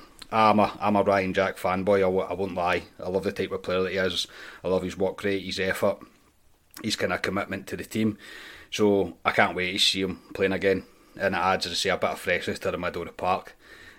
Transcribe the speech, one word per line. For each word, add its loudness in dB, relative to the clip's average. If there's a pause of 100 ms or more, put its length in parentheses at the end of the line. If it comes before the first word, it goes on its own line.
(320)
I'm 6
a, 4
I'm 2
a 4
Ryan 4
Jack 0
fanboy, 2
I 4
w-, 4
I -4
won't -4
lie. 0 (160)
I -8
love -2
the -2
type -4
of -6
player 0
that -2
he -2
is. 0 (360)
I -4
love 2
his -6
work -2
rate, -2
his -6
effort, 0 (840)
his -2
kind -2
of -4
commitment -6
to -10
the -10
team. -2 (520)
So 2
I 2
can't 4
wait -2
to -4
see 2
him -4 (140)
playing 2
again. 2 (320)
And 0
it 0
adds, 2
as -6
I -8
say, 0
a 2
bit 0
of -6
freshness -2
to -2
the -6
middle -4
of -8
the -14
park -2 (440)